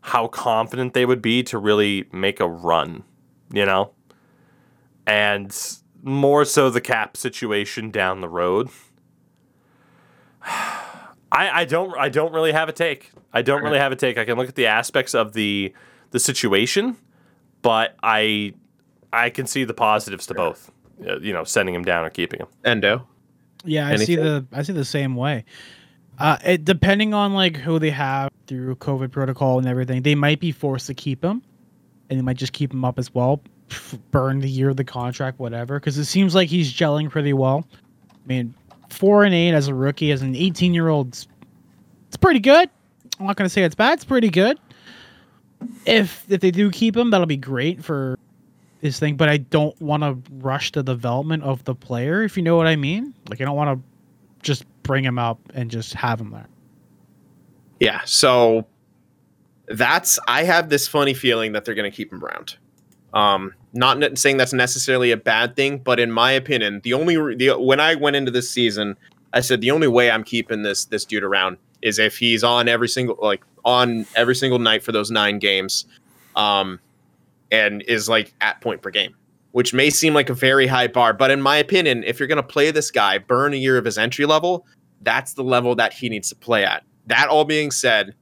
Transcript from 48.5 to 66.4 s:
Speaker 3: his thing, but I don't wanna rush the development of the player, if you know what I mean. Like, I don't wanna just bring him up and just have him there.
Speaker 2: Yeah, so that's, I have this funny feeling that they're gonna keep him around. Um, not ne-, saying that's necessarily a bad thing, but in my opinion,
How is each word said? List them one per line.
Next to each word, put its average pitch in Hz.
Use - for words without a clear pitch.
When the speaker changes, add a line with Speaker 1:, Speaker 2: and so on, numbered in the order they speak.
Speaker 3:
his 143
thing, 147
but 151
I 151
don't 151
wanna 147
rush 135
the 143
development 131
of 135
the 127
player, 135
if 208
you 185
know 165
what 165
I 160
mean. 190
Like, 113
I 131
don't 143
wanna 143
just -
bring 135
him 123
up 117
and 123
just 117
have 117
him 107
there. 107
Speaker 2:
Yeah, 104
so 117
that's, 123
I 127
have 170
this 143
funny 143
feeling 113
that 104
they're 110
gonna 101
keep -
him 92
around. -
Um, 98
not 127
ne-, 139
saying 135
that's 127
necessarily 127
a 113
bad 120
thing, 139
but 127
in 117
my 117
opinion, 123